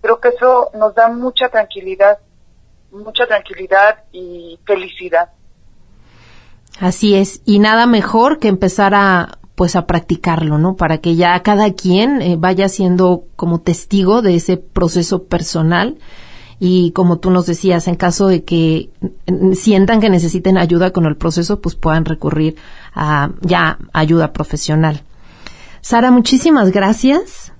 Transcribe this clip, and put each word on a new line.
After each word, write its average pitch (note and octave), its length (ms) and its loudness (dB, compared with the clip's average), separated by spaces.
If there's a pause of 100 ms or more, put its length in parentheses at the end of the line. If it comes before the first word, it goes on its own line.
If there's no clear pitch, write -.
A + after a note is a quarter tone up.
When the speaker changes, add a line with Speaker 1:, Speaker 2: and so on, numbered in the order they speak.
Speaker 1:
creo A#3 200 0
que B3 80 2
eso B3 500 2
nos G#3+ 160 0
da A3+ 140 4
mucha B3 400 -2
tranquilidad, G3+ 680 0 (720)
mucha G#3+ 340 -4
tranquilidad G3 840 0
y F3 540 -18
felicidad. F3+ 640 -4 (1500)
Speaker 2:
Así G3 340 0
es, G3 300 0
y G3+ 160 2
nada A3 260 4
mejor B3 520 2
que A#3 100 0
empezar G3 460 0
a, F#3+ 440 0 (160)
pues, F3+ 220 0
a E3+ 100 -2
practicarlo, E3 720 -2
¿no? F3+ 180 0
Para D#3+ 220 -2
que E3+ 160 0
ya F3 280 2
cada G#3 300 2
quien, G#3 480 0
eh, F3 160 0
vaya F#3 320 0
siendo F3+ 560 0 (120)
como E3+ 240 -2
testigo F#3+ 600 0
de F#3+ 120 2
ese F3 220 0
proceso F3+ 680 -2
personal. E3+ 720 -2 (640)
Y F3+ 320 2
como F3 260 2
tú F#3+ 120 -2
nos F3+ 160 2
decías, F3 420 -2
en E3+ 80 -2
caso F3+ 320 0
de F3 160 0
que, D#3+ 460 0 (360)
mm, F#3 260 0
sientan G3+ 480 2
que G#3+ 100 2
necesiten F3 480 2
ayuda E3+ 340 0
con F3+ 120 0
el D3+ 120 0
proceso, F3 440 -2
pues E3 140 -6
puedan D#3+ 300 0
recurrir D#3 520 -4 (380)
a D3+ 360 -2 (100)
ya E3+ 380 0 (140)
ayuda D#3+ 400 0
profesional. D#3 680 -4 (800)
Sara, A#3+ 300 2
muchísimas B3 600 4
gracias A3+ 880 -2